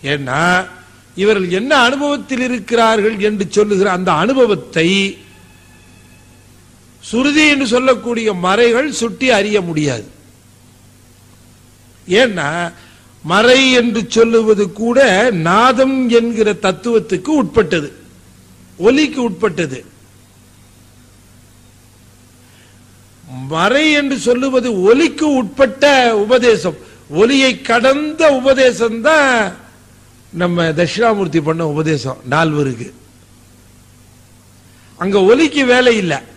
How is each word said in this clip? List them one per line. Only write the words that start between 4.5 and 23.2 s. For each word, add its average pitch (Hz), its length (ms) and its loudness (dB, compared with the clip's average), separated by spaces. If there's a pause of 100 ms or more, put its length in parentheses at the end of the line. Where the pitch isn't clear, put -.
சுருதி 285 420 0
என்று 277 220 0
சொல்லக்கூடிய 233 540 0 (180)
மறைகள் 233 420 2 (140)
சுட்டி 233 340 -4
அறிய 208 220 0 (100)
முடியாது. 143 400 -6 (2000)
ஏன்னா, 185 400 0 (760)
மறை 226 360 4 (220)
என்று 233 200 -2 (140)
சொல்லுவது 220 500 2 (140)
கூட 233 180 0 (500)
நாதம் 254 480 2 (220)
என்கிற 226 300 0 (180)
தத்துவத்துக்கு 190 640 -2 (120)
உட்பட்டது, 160 460 -2 (1000)
ஒலிக்கு 269 400 0
உட்பட்டது. 170 520 -6 (3750)